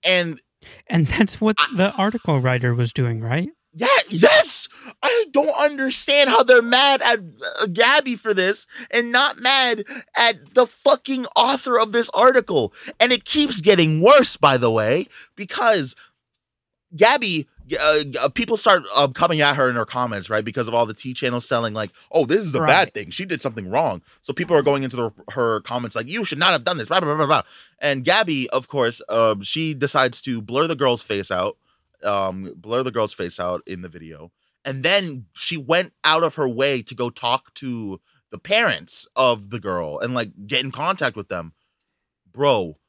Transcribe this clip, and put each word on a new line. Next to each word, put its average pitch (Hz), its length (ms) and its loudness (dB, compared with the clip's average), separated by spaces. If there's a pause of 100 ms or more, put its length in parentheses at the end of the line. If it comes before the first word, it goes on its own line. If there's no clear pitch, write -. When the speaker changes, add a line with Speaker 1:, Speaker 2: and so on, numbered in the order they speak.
Speaker 1:
And 175 380 0 (460)
Speaker 2:
And 165 200 2
that's - 320 0
what 214 200 2
Speaker 1:
I 196 180 -2
Speaker 2:
the 190 160 2
article 196 480 -2
writer 123 340 0
was 120 160 -2
doing, 117 300 -2
right? 139 280 -4 (240)
Speaker 1:
Yeah, 160 140 -2 (220)
yes! 622 580 4 (340)
I 466 300 0
don't 294 260 0
understand 277 720 2
how 240 140 6
they're 247 180 8
mad 262 420 4
at, 240 160 2 (420)
uh, 214 60 -2
Gabby 240 500 2
for 214 160 -4
this 190 340 -2 (220)
and 240 240 -2
not 262 260 0
mad 247 460 0 (320)
at - 380 0
the 247 120 4
fucking 262 580 -2 (120)
author 254 420 0
of 220 140 -2
this 233 200 0
article. 208 600 2 (260)
And 247 140 4
it 233 100 -2
keeps 285 380 -2
getting 160 400 4
worse, 196 340 6
by 139 220 4
the 120 120 2
way, 113 380 0 (300)
because 196 580 0 (1000)
Gabby, 202 520 2 (320)
uh, 151 200 4 (220)
uh, 143 80 2
people - 280 -2
start, 185 260 4 (100)
uh, 139 140 4
coming 156 320 0
at 143 160 4
her 135 140 2
in 123 80 -4
her 113 80 -2
comments, 113 440 -6
right? 107 140 0
Because 113 240 -6
of 113 60 -8
all 120 120 2
the 104 80 -10
T 127 200 -12
channels 123 340 -4
selling, 117 260 -2
like, 107 180 -6 (200)
"Oh, 156 140 2
this 165 200 0
is 156 80 -6
a 139 60 -2
Speaker 3:
Right. 160 80 0
Speaker 1:
bad 165 260 4
thing. 107 180 -10
She - 120 -8
did 175 180 -8
something 107 280 -8
wrong." 113 320 -2 (200)
So - 120 -10
people - 240 0
are 143 40 4
going 139 220 0
into 120 140 -8
the, 117 140 -4 (200)
her 113 300 -2
comments 120 340 -8
like, 113 140 -8
"You 208 160 -6
should 156 120 -8
not 175 140 2
have 143 140 -2
done 175 120 -2
this, 110 120 -10
blah, 190 100 2
blah, 151 160 -2
blah, 156 100 0
blah, 139 160 2
blah." - 80 -10 (300)
And 139 240 -2
Gabby, 170 460 0
of 127 180 -4
course, 120 400 -2
uh, 110 340 2
she 156 320 -4
decides 131 500 0
to 120 180 -6
blur 120 260 -2
the 165 80 -2
girl's 123 260 0
face 101 300 -4
out, 92 260 -2 (460)
um, 95 540 -4
blur 110 260 -4
the 127 80 -6
girl's 110 220 -4
face 90 260 -10
out 90 260 -4
in 92 180 -12
the 90 60 -16
video. 80 420 -20 (340)
And 135 180 -8
then 165 500 -2
she - 220 -8
went 165 380 -2 (100)
out 160 200 4
of 160 120 -2
her 139 140 -2
way 131 340 -2
to - 100 -16
go 120 160 -4
talk 120 460 -4
to 113 460 -10 (300)
the 98 60 -16
parents 170 760 -2
of 117 340 0
the 117 100 -8
girl 87 380 -6
and, 120 160 -6
like, 107 320 -8
get 127 180 -4
in 135 80 -8
contact 151 440 -4
with 104 140 -12
them. 85 240 -10 (800)
Bro. 117 460 0 (120)